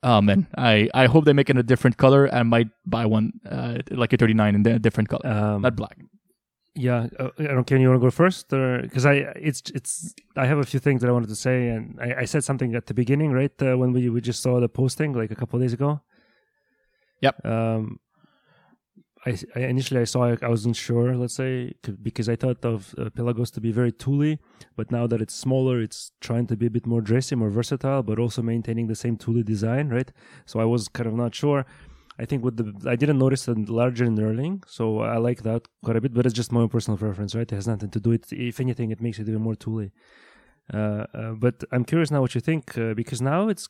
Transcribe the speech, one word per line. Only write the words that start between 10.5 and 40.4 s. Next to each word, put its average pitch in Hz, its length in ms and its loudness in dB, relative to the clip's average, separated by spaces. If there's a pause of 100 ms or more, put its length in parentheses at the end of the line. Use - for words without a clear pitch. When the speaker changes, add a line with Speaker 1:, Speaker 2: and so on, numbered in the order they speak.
Speaker 2:
have 151 80 2
a 139 140 0
few 135 140 0
things 135 140 2
that 123 80 0
I 123 80 4
wanted 113 180 -2
to - 120 -12
say, 127 100 2 (180)
and 110 100 -6 (220)
I, - 20 -4 (140)
I - 100 0
said 147 120 0
something 127 300 -2
at 117 120 -4
the 113 160 0
beginning, 143 280 2 (100)
right? 139 220 -2
Uh, 127 180 2
when 127 160 4
we, 123 180 2
we 120 60 0 (100)
just 113 120 -4
saw 123 180 2
the 120 80 2
posting, 131 420 0 (100)
like, 107 100 -2
a 107 100 -10
couple 123 160 -4
of 123 80 2
days 120 160 0
ago. 143 100 2 (1300)
Speaker 1:
Yep. 135 120 2 (120)
Speaker 2:
Um, 113 520 -2 (1300)
I, - 20 -2 (260)
I 123 40 -4 (140)
initially 127 260 0
I 117 40 2
saw 123 280 0
it, 113 100 -4
I 120 60 -4
wasn't 117 280 0
sure, 120 400 0
let's 123 180 -4
say, 131 380 -4 (120)
c-, 98 120 -8 (120)
because 110 200 -4
I 117 80 0
thought 127 280 -2
of, 113 340 -4
uh, 110 180 -6
Pelagos 117 380 -2
to 110 60 -8
be 113 120 -2
very 120 180 2 (140)
tooly, 147 340 0 (380)
but 110 160 -6
now 120 180 0
that 113 140 0
it's - 100 -12
smaller, 131 460 0
it's - 400 -8
trying 120 280 -2
to 117 80 -2
be 113 100 0
a 117 100 0
bit 117 100 -4
more 117 140 0
dressy, 117 340 0
more 113 160 0
versatile, 131 520 -2
but 107 160 -2
also 120 240 -2
maintaining 117 440 -2
the 110 80 -2
same 117 220 -4
tooly 117 260 0
design, 113 460 0
right? 127 240 -2 (320)
So - 160 -4
I 113 140 2
was 110 140 -2
kind 117 200 -6
of 110 60 -4
not 117 200 -2
sure. 143 300 0 (540)
I 120 60 -6
think 123 200 -4
with 120 120 -2
the, 113 100 -2 (220)
I 123 80 0
didn't 143 220 2
notice 131 300 2
a 120 60 0
larger 113 520 0
knurling, 117 600 -2
so 110 320 -2
I 113 180 -2 (100)
like 120 140 -4
that 113 200 -2 (220)
quite 113 120 0
a 113 40 2
bit, 123 140 -4
but 123 100 2
it's 117 180 0
just - 100 -4
my 117 80 2
own 117 80 4
personal 110 280 -2
preference, 101 380 -4
right? 117 160 -4
It 113 100 -4
has 98 60 -6
nothing 107 240 -4
to 110 100 -4
do 110 100 2
with, - 220 0
if 120 280 -8
anything, 120 320 -2
it 107 80 -8
makes 113 180 -6
it 107 100 -6
even 110 140 -2
more 110 140 -2
tooly. 110 340 -6 (840)